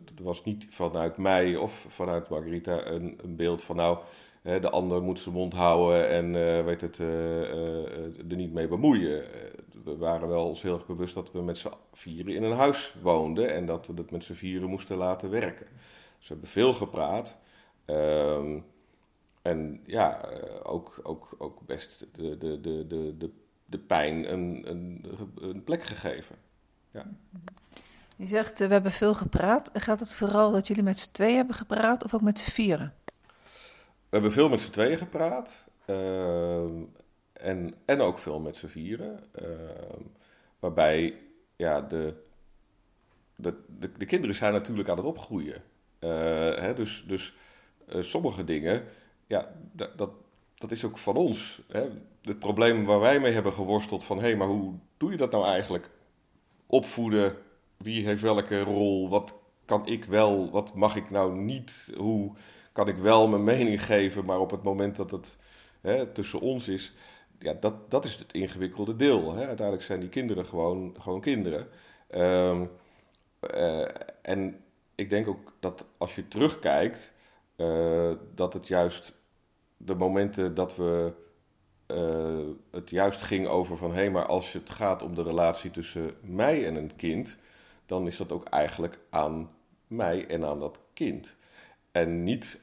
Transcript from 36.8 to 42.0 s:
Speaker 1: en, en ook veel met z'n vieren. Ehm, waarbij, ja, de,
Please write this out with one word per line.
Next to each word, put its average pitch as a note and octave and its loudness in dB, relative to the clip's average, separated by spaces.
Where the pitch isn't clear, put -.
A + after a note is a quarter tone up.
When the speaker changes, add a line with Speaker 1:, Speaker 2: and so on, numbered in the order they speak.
Speaker 1:
en, F2+ -6
en C#3 4
ook G#2 2
veel D2+ -6
met D#2 -8
z'n - -14
vieren. G#2+ -10
Ehm, - -12
waarbij, D#2+ 4
ja, D#2 2
de, D#2 -4